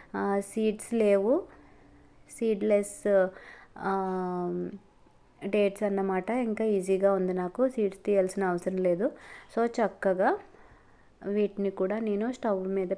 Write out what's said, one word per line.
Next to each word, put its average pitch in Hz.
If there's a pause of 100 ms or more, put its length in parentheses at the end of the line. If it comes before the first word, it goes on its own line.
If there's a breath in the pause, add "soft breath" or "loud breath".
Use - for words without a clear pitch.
(160 loud breath)
ఆ, 202
సీడ్స్ 214
లేవు, 214 (880 loud breath)
సీడ్‌లెస్, 202 (500 loud breath)
ఆ, 180 (760)
డేట్స్ 202
అన్నమాట. 196
ఇంకా 226
ఈజీగా 190
ఉంది 185
నాకు, 185
సీడ్స్ 208
తీయాల్సిన 196
అవసరం 180
లేదు. 185 (480 loud breath)
So 233
చక్కగా 208 (880 soft breath)
వీటిని 202
కూడా 196
నేను 220
స్టవ్ 196
మీద 190